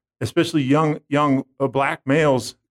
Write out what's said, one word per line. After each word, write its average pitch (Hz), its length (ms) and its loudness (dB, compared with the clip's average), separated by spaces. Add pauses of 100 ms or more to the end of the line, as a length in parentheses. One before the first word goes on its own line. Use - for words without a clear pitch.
(220)
especially 160 420 0
young, 151 360 0 (100)
young, 139 360 0 (140)
uh, 139 80 0
black 139 380 -4
males 135 500 0 (160)